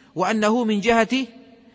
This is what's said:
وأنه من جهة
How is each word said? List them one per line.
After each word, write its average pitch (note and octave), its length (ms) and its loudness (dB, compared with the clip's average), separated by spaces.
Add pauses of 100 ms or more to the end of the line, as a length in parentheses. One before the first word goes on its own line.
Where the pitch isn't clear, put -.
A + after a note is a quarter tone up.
(140)
وأنه G#3+ 500 0
من G#3+ 160 0
جهة A3+ 460 0 (480)